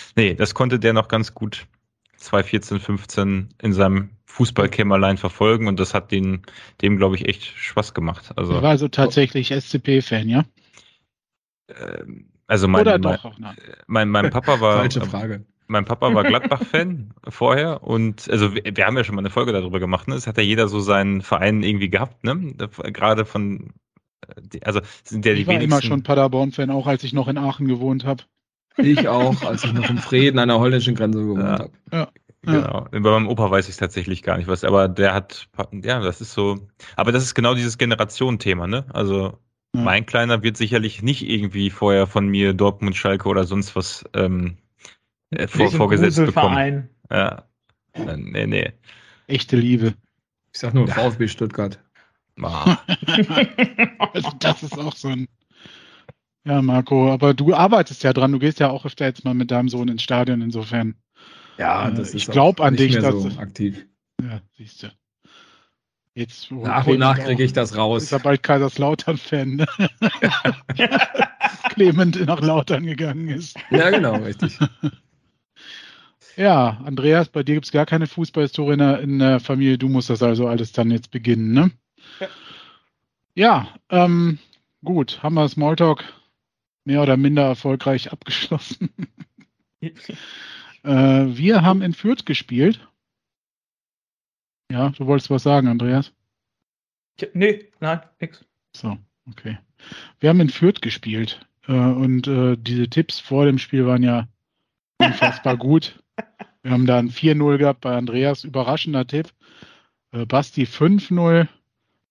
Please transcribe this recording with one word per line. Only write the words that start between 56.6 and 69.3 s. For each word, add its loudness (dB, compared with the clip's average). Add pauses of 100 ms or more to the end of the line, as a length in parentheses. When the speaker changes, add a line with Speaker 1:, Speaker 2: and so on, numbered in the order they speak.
Speaker 2:
Marco, 2
aber 4
du 4
arbeitest 4
ja 4
dran, 2
du 0
gehst 0
ja 4
auch -8
öfter -6
jetzt -4
mal -2
mit -2
deinem 0
Sohn -4
ins -4
Stadion, 0
insofern. -4 (640)
Speaker 3:
Ja, -2
Speaker 2:
Äh, -2
Speaker 3:
das -6
Speaker 2:
ich -6
Speaker 3:
ist -10
Speaker 2:
glaub 4
Speaker 3:
auch 2
Speaker 2:
an 4
Speaker 3:
nicht 4
Speaker 2:
dich, 4
Speaker 3:
mehr 2
Speaker 2:
dass 2
Speaker 3:
so -2
Speaker 2:
das -10
Speaker 3:
aktiv. -8 (360)
Speaker 2:
Ja, -10 (160)
siehste. -20 (1200)
Jetzt, -12
wo -10
Speaker 3:
Nach -2
und 2
Speaker 2:
Clemens 4
Speaker 3:
nach 4
Speaker 2:
auch -6
Speaker 3:
krieg 0
ich 2
das -2
raus. 0
Speaker 2:
Ist -10
ja 0
bald 2
Kaiserslautern-Fan, -2